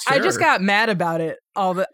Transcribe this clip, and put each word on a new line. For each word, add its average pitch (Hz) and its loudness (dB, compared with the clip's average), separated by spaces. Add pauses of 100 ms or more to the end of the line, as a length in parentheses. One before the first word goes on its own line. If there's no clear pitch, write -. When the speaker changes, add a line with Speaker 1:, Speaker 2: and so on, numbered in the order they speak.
Speaker 1:
I 269 2
just 370 0
Speaker 2:
sure. - -6
Speaker 1:
got 269 2
mad 202 2
about 170 -2
it 160 -6 (160)
all 185 0
the, 185 -2